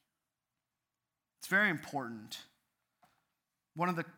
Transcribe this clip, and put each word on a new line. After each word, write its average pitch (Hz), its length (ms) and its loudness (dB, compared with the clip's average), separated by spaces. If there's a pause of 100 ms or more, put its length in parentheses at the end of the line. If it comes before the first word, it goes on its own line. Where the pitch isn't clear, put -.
(1400)
It's - 80 -10
very 202 220 6
important. 117 680 -4 (1400)
One 170 140 2
of 175 80 2
the 165 80 0 (140)